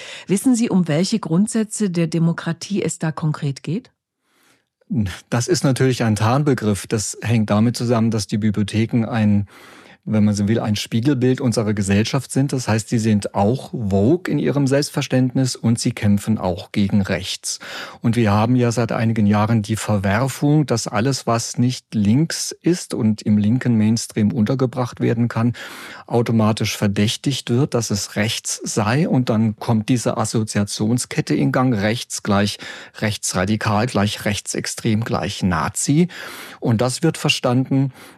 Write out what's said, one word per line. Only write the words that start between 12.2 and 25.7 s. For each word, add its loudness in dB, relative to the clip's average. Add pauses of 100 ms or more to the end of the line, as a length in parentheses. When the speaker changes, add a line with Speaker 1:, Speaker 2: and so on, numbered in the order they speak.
Speaker 2:
sind. 0
Das -4
heißt, 0
sie 0
sind 0
auch 0
vogue 2
in 0
ihrem 0
Selbstverständnis 0
und 0
sie -2
kämpfen 2
auch -4
gegen 2
rechts. -6 (420)
Und 0
wir 4
haben 4
ja 2
seit 0
einigen 2
Jahren 4
die -2
Verwerfung, 0
dass -2
alles, -2
was -2
nicht -2
links 2
ist -2
und 0
im 2
linken 2
Mainstream 2
untergebracht -2
werden 2
kann, 0 (540)